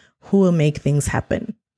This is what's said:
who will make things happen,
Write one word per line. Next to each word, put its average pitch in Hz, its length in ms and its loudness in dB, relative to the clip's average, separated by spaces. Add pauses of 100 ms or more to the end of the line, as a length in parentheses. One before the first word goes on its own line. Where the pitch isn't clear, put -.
(200)
who - 180 0
will 185 140 4
make 151 260 0
things 143 300 0
happen, - 460 -6 (240)